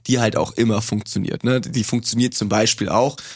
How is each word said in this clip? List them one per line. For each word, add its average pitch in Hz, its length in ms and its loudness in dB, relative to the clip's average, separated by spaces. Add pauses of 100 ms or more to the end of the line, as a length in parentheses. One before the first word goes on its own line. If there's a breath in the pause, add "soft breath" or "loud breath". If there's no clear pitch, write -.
die 127 120 2
halt 113 180 2
auch - 160 0
immer 113 300 2
funktioniert, - 600 -2
ne? 127 200 0
Die, 85 100 -8
die 113 120 0
funktioniert 120 500 0
zum 104 160 0
Beispiel 107 400 0
auch, 123 260 2 (200 loud breath)